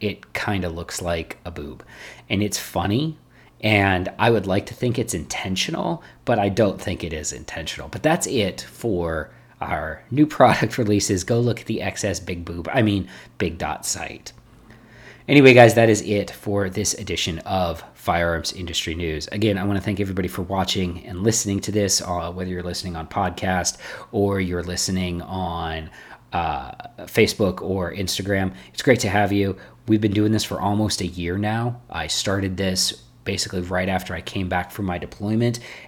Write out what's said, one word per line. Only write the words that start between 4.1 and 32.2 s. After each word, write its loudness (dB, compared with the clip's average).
I 6
would 2
like 0
to -12
think -2
it's -4
intentional, -4
but 4
I 2
don't 2
think -6
it -6
is -6
intentional. -10
But -8
that's 2
it -2
for -4
our -4
new 6
<laughs> -
product 4
releases. 2
Go 0
look 0
at -14
the -4
X -4
S -2
Big -8
Boob, -8
I 2
mean, 2
Big -4
Dot -6
sight. -8
Anyway, 12
guys, 12
that 8
is 6
it -2
for -2
this -2
edition -4
of -2
Firearms 0
Industry -6
News. -4
Again, 2
I -4
wanna 0
thank -2
everybody -2
for -4
watching -2
and -8
listening 2
to -6
this, 2
uh, -4
whether -6
you're -6
listening -6
on -8
podcast 0
or 2
you're -2
listening -2
on, -6
uh, -4
Facebook 2
or -4
Instagram. -2
It's -8
great 6
to -2
have 2
you. 2
We've 4
been 2
doing 4
this 2
for -4
almost 0
a -2
year -4
now. -2
I -6
started -2